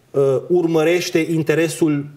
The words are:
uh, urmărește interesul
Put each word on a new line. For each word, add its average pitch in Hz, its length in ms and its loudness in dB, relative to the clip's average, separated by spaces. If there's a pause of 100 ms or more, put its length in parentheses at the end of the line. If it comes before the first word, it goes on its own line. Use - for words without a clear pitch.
(100)
uh, 135 380 0
urmărește 170 720 0
interesul 156 880 0 (100)